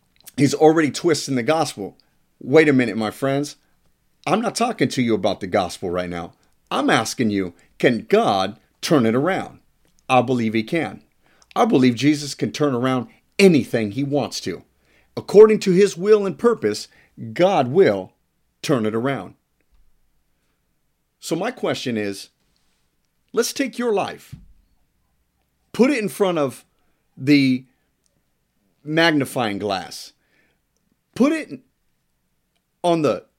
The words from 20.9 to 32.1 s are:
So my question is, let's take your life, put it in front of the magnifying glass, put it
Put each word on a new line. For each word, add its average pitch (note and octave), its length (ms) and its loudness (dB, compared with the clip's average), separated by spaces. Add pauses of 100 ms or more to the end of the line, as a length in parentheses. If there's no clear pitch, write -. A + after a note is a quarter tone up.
So - 180 -6
my G#3 140 -4
question C3 460 -6
is, G2+ 340 -6 (1040)
let's A#3 200 -2
take C4+ 260 -6
your A#3+ 140 -4
life, C#3+ 420 -6 (1400)
put B3+ 180 2
it B3 120 -2
in G3 60 -6
front F3+ 300 -2
of C3+ 260 -6 (520)
the C3+ 480 2 (1160)
magnifying C#3+ 760 0
glass, F#2 560 -6 (1000)
put C#4+ 180 2
it C4 280 -8 (1200)